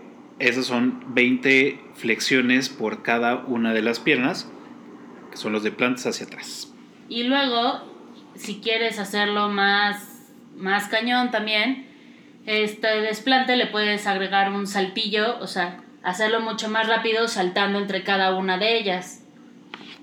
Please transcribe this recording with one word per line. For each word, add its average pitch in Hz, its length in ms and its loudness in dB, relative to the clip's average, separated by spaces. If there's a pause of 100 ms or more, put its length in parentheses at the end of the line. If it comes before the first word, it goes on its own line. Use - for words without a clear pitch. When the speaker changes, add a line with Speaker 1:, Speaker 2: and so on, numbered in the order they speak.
(380)
Speaker 1:
esas 127 280 2
son 123 360 0 (120)
veinte 127 680 4 (140)
flexiones 127 760 2
por 107 340 -4
cada 120 340 2
una 117 360 0
de 110 100 2
las 117 180 0
piernas, 143 500 0 (800)
que - 80 -16
son 110 140 -4
los 107 100 0
de 107 100 0
plantas 127 340 0
hacia 120 200 -4
atrás. - 460 -14 (360)
Speaker 2:
Y 233 160 -4
luego, 254 580 2 (540)
si - 240 -10
quieres 226 380 0
hacerlo 208 500 0
más, 202 800 0 (260)
más 196 320 -2
cañón 247 420 0
también, 214 560 0 (600)
este 214 540 0
desplante 247 560 2
le 220 100 2
puedes 208 400 0
agregar 196 460 2
un 202 140 -2
saltillo, 214 760 0
o 196 60 -8
sea, 180 340 -4 (220)
hacerlo 220 380 0
mucho 220 280 -4
más 220 180 0
rápido 226 420 2
saltando 202 520 0
entre 190 240 -4
cada 190 320 2
una 190 220 0
de 226 200 2
ellas, 185 460 -4 (800)